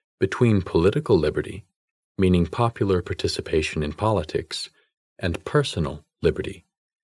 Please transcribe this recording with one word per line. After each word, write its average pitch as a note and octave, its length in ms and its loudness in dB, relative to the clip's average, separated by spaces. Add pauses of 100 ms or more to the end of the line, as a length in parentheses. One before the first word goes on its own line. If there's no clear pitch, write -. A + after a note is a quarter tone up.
(200)
between G#2 420 2
political F#2+ 560 2
liberty, - 480 -4 (500)
meaning F#2 300 4
popular G2 560 0
participation - 800 -2
in D2+ 120 -4
politics, - 760 -2 (480)
and F2 280 -4
personal E2 600 -2 (160)
liberty, - 440 -2 (380)